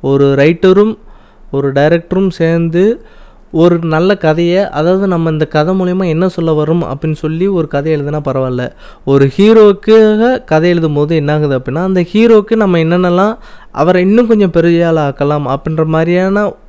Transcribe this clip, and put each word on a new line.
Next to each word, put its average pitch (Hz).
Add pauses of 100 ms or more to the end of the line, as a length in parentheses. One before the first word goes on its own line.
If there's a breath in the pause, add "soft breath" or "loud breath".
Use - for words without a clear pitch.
ஒரு 139
ரைட்டரும் 185 (540 soft breath)
ஒரு 139
டைரக்டரும் 170
சேர்ந்து 170 (500 soft breath)
ஒரு 170
நல்ல 170
கதையை, 170
அதாவது 185
நம்ம 165
இந்த 156
கதை 160
மூலயமா 180
என்ன 165
சொல்ல 160
வரோம் 165
அப்படின்னு 151
சொல்லி 160
ஒரு 175
கதை 151
எழுதுனா 147
பரவாயில்ல. 127 (360 loud breath)
ஒரு 139
ஹீரோவுக்காக 214
கதை 160
எழுதும் 165
போது 147
என்ன 147
ஆகுது 147
அப்படின்னா, 131
அந்த 190 (120)
ஹீரோவுக்கு 220
நம்ம 196
என்னென்னலாம் 180 (340 loud breath)
அவரை 180
இன்னும் 220
கொஞ்சம் 208
பெரிய 170
ஆளா 156
ஆக்கலாம் 143
அப்படின்ற 156
மாதிரியான 180 (160)